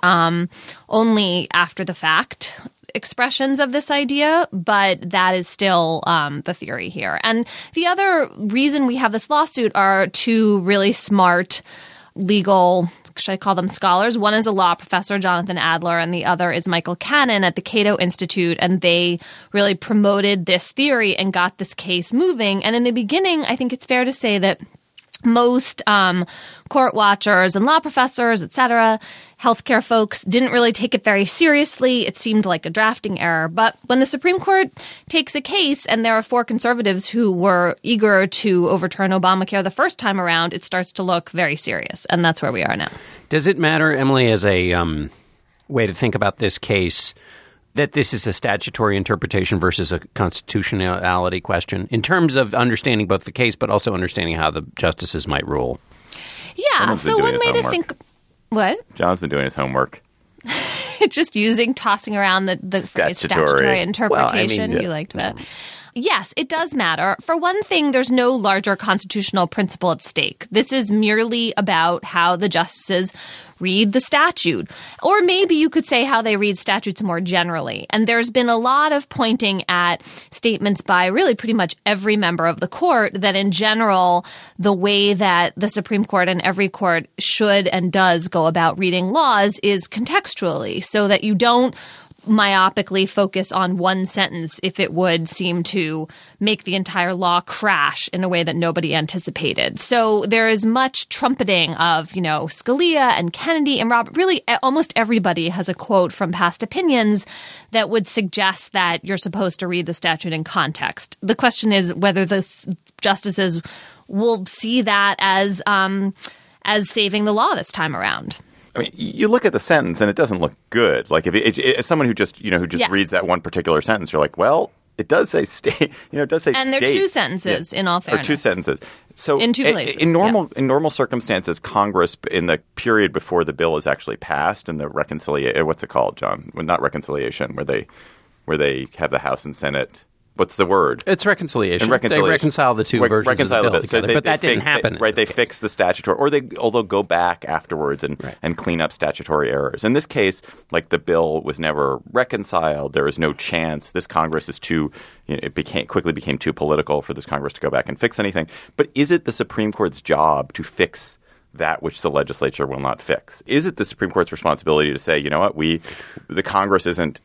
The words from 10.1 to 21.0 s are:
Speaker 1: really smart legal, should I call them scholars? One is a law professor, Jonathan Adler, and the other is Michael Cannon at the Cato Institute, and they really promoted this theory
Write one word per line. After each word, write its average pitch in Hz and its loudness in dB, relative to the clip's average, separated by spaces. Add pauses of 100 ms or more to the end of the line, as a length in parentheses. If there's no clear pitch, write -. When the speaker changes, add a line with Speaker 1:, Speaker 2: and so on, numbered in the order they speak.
Speaker 1:
really 196 2
smart 180 2 (540)
legal, 185 4 (260)
should - -6
I 190 -4
call 190 0
them 180 0
scholars? 196 2
One 208 2
is 220 2
a 220 2
law 180 2
professor, 190 -2
Jonathan 185 0
Adler, 165 0
and 170 0
the 175 -2
other 175 0
is 175 -4
Michael 175 0
Cannon 240 2
at 175 2
the 190 -4
Cato 208 2
Institute, 180 -2
and 175 2
they 175 2 (320)
really 202 2
promoted 202 2
this 180 0
theory 247 2